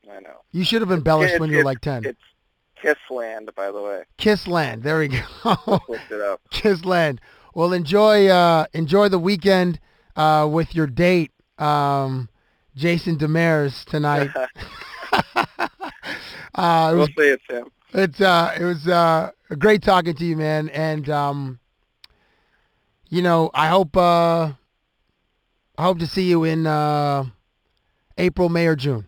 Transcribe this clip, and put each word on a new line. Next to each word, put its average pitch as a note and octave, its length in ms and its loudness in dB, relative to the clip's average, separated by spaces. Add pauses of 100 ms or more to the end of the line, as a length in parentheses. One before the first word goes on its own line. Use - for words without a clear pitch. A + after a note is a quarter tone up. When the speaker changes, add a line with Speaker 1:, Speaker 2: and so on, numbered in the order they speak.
Speaker 1:
I G2 100 -18
know. - 220 -20 (100)
Speaker 2:
You F3+ 120 -6
should A3+ 180 -2
have F#3+ 100 -2
embellished D#3+ 420 2
Speaker 1:
It's, E3 60 0
Speaker 2:
when D#3 100 -4
you D3+ 80 0
were, D3+ 40 4
Speaker 1:
it's, D3 40 2
Speaker 2:
like, C3+ 160 -4
ten. B2+ 240 -6
Speaker 1:
it's - 140 -10 (640)
Kiss D3 140 0 (140)
Land, A2+ 460 -12
by G2 160 -8
the G#2 100 -10
way. G2+ 220 -10 (140)
Speaker 2:
Kiss G#3 300 -2
Land. C3+ 360 -4
There D#3 160 -2
we D3+ 100 -2
go. B2+ 100 -4 (240)
<laughs> G3+ 460 0
Speaker 1:
Looked A2+ 220 -12
it G#2 100 -8
up. G2+ 200 -6 (100)
Speaker 2:
Kiss F#3 340 -2
Land. E3 340 0 (360)
Well, F3 180 0
enjoy, G3+ 540 4
uh, E3+ 460 4
enjoy F3 360 2
the F#3 80 2
weekend, F3+ 640 2 (360)
uh, D#3 360 4
with E3 240 -2
your D#3 100 0
date, E3+ 460 0 (260)
um, C#3 720 -2 (460)
Jason E3 420 -2
Demers D#3 680 0
tonight. D3 500 -2
<laughs> C3+ 40 -4 (720)
Speaker 1:
<laughs> - 500 -4 (920)
Speaker 2:
Uh, E3 360 2
it E3 40 2
Speaker 1:
We'll C#3+ 60 4
Speaker 2:
was, D3+ 80 2
Speaker 1:
see. D3 200 2
It's C3 180 -2
him. A#2+ 200 -8 (260)
Speaker 2:
it's, F3+ 260 0
uh, F3 400 4
it E3+ 40 -4
was, E3+ 240 -4
uh, E3 420 2 (300)
great G#3+ 240 4
talking F3 320 2
to E3 100 -6
you, E3 100 -2
man. D#3 340 -2
And, D3+ 380 -4
um, C#3+ 520 -4 (1500)
you E3+ 120 -2
know, E3 320 2
I D3+ 140 0
hope, F3+ 280 2
uh, E3+ 580 2 (1200)
I D#3 60 -4
hope F3+ 160 0
to E3 80 -4
see F#3+ 200 -2
you E3 180 2
in, D#3+ 200 0
uh, D3 600 0 (920)
April, F3+ 320 0
May, E3+ 160 2
or D#3+ 100 4
June. B2+ 320 -4